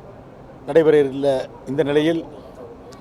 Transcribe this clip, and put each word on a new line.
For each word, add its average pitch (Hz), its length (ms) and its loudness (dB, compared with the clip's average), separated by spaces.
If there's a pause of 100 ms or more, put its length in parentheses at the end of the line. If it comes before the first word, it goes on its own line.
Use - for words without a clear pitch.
(640)
நடைபெற 151 380 4
உள்ள 135 460 -2 (180)
இந்த 139 160 -4
நிலையில், 151 420 0 (760)